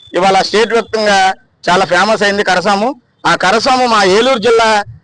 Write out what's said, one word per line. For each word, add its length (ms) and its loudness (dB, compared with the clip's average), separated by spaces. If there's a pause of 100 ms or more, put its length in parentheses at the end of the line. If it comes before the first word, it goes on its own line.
(140)
ఇవాళ 280 0
స్టేట్ 300 -2
వ్యాప్తంగా 640 -2 (360)
చాలా 140 0
ఫేమస్ 380 0
అయింది 220 0
కర్రసాము. 560 -2 (260)
ఆ 80 0
కర్రసాము 520 0
మా 180 2
ఏలూరు 340 2
జిల్లా, 460 2 (200)